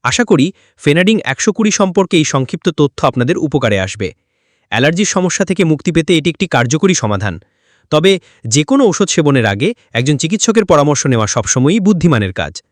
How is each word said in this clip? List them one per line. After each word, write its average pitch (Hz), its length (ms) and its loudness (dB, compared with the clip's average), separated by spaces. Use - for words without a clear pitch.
আশা 123 280 0
করি 151 160 4
ফেনাডিন 180 360 2
একশো 202 220 -2
কুড়ি 214 260 0
সম্পর্কে 190 420 0
এই 147 120 0
সংক্ষিপ্ত 135 340 -4
তথ্য 143 200 0
আপনাদের 127 260 -2
উপকারে 123 400 0
আসবে। 98 220 -8
অ্যালার্জির 160 440 0
সমস্যা 185 300 -2
থেকে 190 260 -2
মুক্তি 156 240 -2
পেতে 165 240 0
এটি 147 140 -2
একটি - 120 -4
কার্যকরী 147 480 0
সমাধান। 101 320 -4
তবে 165 200 2
যে 151 160 2
কোনো 269 200 4
ঔষধ 180 260 -2
সেবনের 139 380 2
আগে 131 160 -2
একজন 131 280 0
চিকিৎসকের 208 500 0
পরামর্শ 147 300 2
নেওয়া 110 240 0
সবসময়ই 135 520 0
বুদ্ধিমানের 147 520 2
কাজ। 76 140 -6